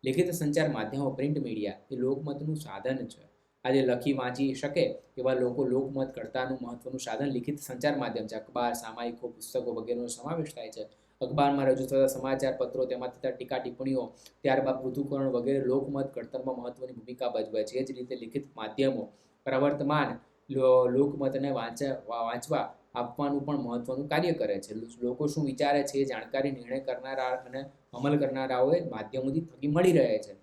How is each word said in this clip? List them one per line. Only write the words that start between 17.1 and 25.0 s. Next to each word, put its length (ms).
ભજવે 340
છે. 140
એ 60
જ 80
રીતે 240
લિખિત 420
માધ્યમો 540
પ્રવર્તમાન 720
લો-, 400
લોકમતને 600
વાંચે-, 380
વા-, 360
વાંચવા 520
આપવાનું 500
પણ 120
મહત્વનું 500
કાર્ય 240
કરે 280
છે. 140
લો-, 280